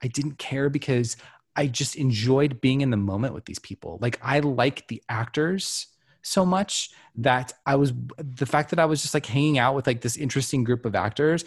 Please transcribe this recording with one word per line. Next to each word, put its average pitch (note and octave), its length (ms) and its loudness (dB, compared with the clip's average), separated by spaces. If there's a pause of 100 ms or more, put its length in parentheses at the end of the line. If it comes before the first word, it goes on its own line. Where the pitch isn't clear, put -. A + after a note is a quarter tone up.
I C3 60 -4
didn't C#3 300 -6
care C3+ 300 0
because C3 480 0 (400)
I D3+ 100 0
just C3 300 -4
enjoyed C3 640 2
being C3+ 220 2
in C3 80 2
the A2+ 60 2
moment G2+ 380 0
with - 120 -14
these - 120 -12
people. F2 420 -14
Like, A#2+ 220 -2
I C3+ 180 0
like C#3 480 0
the A2+ 200 -10
actors D3+ 800 -2 (360)
so F#3+ 220 2
much F#3 440 -2 (260)
that B2+ 360 2 (140)
I C#3 80 2
was, C#3 180 4 (240)
the C3+ 300 -6
fact D3 240 0
that E3+ 80 -2
I D#3+ 60 6
was D#3 180 0
just, - 100 -6
like, D3 140 0
hanging C#3+ 320 2
out B2+ 160 4
with, C3+ 140 -2
like, B2 140 0
this A#2+ 140 -4
interesting C3+ 460 -2
group A#2+ 240 0
of G2+ 80 -4
actors. C#3+ 520 0